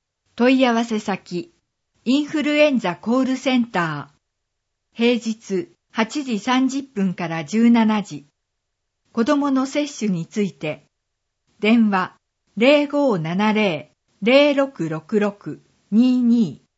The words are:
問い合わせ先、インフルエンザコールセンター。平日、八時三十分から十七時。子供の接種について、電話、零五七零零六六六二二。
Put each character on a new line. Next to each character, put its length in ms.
問 240
い 80
合 60
わ 120
せ 140
先、 540
イ 180
ン 40
フ 160
ル 140
エ 140
ン 100
ザ 160
コ 240
ー 40
ル 120
セ 220
ン 80
タ 440
ー。 0
平 180
日、 440
八 320
時 140
三 300
十 140
分 320
か 140
ら 160
十 240
七 340
時。 240
子 120
供 260
の 160
接 200
種 220
に 160
つ 160
い 120
て、 340
電 320
話、 260
零 300
五 320
七 340
零 380
零 320
六 340
六 320
六 400
二 320
二。 400